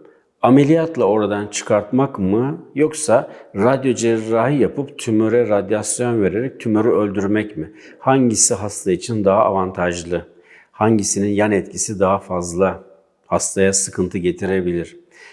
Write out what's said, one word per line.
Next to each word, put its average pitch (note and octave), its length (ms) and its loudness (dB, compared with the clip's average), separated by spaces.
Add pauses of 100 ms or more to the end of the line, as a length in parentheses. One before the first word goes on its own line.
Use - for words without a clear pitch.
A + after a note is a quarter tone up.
(420)
ameliyatla C#3+ 600 4
oradan G#2 420 0
çıkartmak B2 720 0
mı A#2 400 0 (160)
yoksa C#3+ 560 0 (260)
radyo B2 380 2
cerrahi A2+ 640 0
yapıp C3+ 400 -2
tümöre A2 500 2
radyasyon G#2 760 0
vererek G#2 380 -2
tümörü A2 280 2
öldürmek G2+ 680 0
mi? D#2+ 160 -10 (260)
Hangisi B2 560 2
hasta G2+ 380 -4
için G#2 320 -4
daha G2 180 4
avantajlı? F2 840 -2 (460)
Hangisinin G#2 560 0
yan G#2 240 0
etkisi F#2 480 -4
daha F#2+ 180 2
fazla? F2+ 680 -4 (420)
Hastaya F#2+ 460 0
sıkıntı F#2 460 -4
getirebilir. F2+ 800 -2 (360)